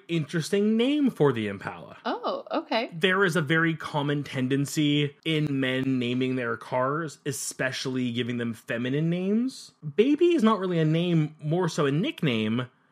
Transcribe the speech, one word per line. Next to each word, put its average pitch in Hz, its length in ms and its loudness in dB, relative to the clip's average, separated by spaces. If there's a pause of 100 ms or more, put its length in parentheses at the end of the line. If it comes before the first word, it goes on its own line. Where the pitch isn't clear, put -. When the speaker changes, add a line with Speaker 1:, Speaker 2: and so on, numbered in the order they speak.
Speaker 1:
interesting 185 680 0
name 269 320 2
for 143 240 4
the 110 160 -2
Impala. - 560 -10
Speaker 2:
Oh, 381 440 -4
okay. 254 440 -2
Speaker 1:
There 185 320 2
is 165 100 2
a 180 60 2
very 165 340 2
common 143 480 -2
tendency 139 920 0 (120)
in 151 340 0
men 131 400 0
naming 127 380 -2
their 117 180 -4
cars, 139 720 -4
especially 127 880 -4
giving 120 240 -2
them 117 160 -4
feminine 131 560 -2
names. 202 640 -2 (240)
Baby 302 380 4
is 269 80 2
not 214 160 4
really 180 200 0
a 160 60 4
name, 160 580 2
more 165 240 2
so 160 180 0
a 135 60 2
nickname. 123 760 0 (240)